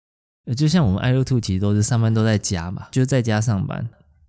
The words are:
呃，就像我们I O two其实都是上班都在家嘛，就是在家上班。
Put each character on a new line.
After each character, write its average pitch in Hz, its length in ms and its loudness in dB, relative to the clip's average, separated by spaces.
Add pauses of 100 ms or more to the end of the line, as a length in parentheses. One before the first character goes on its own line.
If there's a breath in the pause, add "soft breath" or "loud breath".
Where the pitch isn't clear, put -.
(460)
呃， 123 80 -4
就 147 120 0
像 156 180 2
我 92 80 2
们 95 80 0
I 127 140 0
O 131 80 2
two 127 180 0
其 101 140 -2
实 92 60 -2
都 101 140 2
是 104 80 2
上 117 180 0
班 113 120 2
都 110 120 2
在 110 140 2
家 87 320 -6
嘛， 85 200 -12
就 131 120 0
是 127 40 2
在 131 140 2
家 110 200 0
上 104 260 0
班。 95 220 -6 (400)